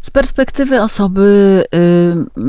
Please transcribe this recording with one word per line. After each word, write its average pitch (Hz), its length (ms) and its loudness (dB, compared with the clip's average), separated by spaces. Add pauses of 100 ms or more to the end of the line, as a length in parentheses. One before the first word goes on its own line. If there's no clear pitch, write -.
Z - 100 -12
perspektywy 269 720 -2
osoby, 196 800 2 (100)
y, 175 760 0